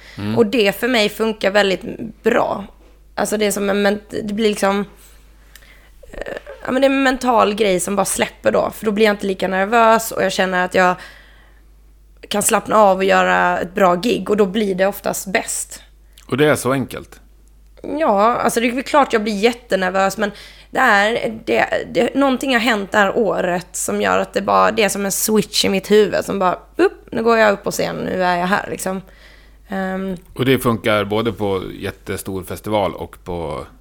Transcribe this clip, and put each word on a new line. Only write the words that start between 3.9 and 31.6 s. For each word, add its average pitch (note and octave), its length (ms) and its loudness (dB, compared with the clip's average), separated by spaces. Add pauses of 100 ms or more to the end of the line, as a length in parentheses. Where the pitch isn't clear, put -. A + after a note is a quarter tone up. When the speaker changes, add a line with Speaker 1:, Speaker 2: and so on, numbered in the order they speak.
Speaker 2:
det G#3 100 -6
blir G#3+ 160 0
liksom, G3+ 360 0 (1300)
eh, - 220 -12 (320)
ja, - 60 -6
men C4 100 0
det C4+ 60 4
är C4+ 40 4
en C4+ 120 0
mental B3 500 2
grej G3 260 2
som G3+ 160 -4
bara F#3+ 100 0
släpper - 460 -2
då. G3+ 200 0
För - 140 -14
då A3 60 0
blir G#3 140 2
jag G#3 80 4
inte G3+ 140 -4
lika F#3+ 200 -2
nervös A3 640 2
och - 120 -2
jag F#3+ 80 0
känner F#3 340 0
att F3+ 100 -8
jag F#3 200 4 (1300)
kan G3+ 160 -2
slappna - 340 0
av G3 200 6
och F#3+ 60 0
göra F#3 560 2
ett F3+ 160 -6
bra F#3 200 4
gig, F#3+ 340 -2
och G#3 80 2
då G#3 80 4
blir G3 300 -2
det F#3+ 100 2
oftast - 420 -4
bäst. - 540 -6 (440)
Speaker 1:
Och B2 120 -2
det D3 100 4
är C#3+ 80 4
så B2 160 -2
enkelt? - 480 -6 (800)
Speaker 2:
Ja, A3+ 360 2
alltså, - 240 -2
det A#3 80 0
är A#3+ 40 0
väl C4 120 -4
klart C#4 300 2
jag G#3+ 100 0
blir A3 160 -4
jättenervös, F#3+ 760 0
men G#3 140 -2 (400)
det - 80 -2
är, A3 540 2 (120)
det, A3+ 200 2 (280)
det, - 220 0
någonting C4+ 380 2
har A#3 60 2
hänt G#3 320 0
det G#3+ 60 0
här G3 200 2
året F3+ 540 0
som G#3 300 -4
gör F#3+ 180 2
att G3 140 -4
det G3 80 -2
bara, G3 300 4
det A3 120 0
är G3 60 2
som G3+ 160 -4
en G3 60 -2
switch - 540 0
i G3 40 2
mitt G3 220 -2
huvud G3+ 340 4
som G3 140 -4
bara, F3+ 200 0 (160)
upp, - 360 0
nu A3+ 120 -4
går A3+ 140 4
jag G#3+ 160 4
upp G3 100 -6
på F3 80 -4
scen, F3 240 -4
nu F#3 280 -4
är F3+ 140 0
jag F3 100 -2
här, G3 220 -2
liksom. F#3+ 320 -6 (640)
Ehm. F#3+ 500 -6 (160)
Speaker 1:
Och C3 120 -4
det C3 140 4
funkar A2 460 2
både G#2+ 280 0
på G2 300 -2 (160)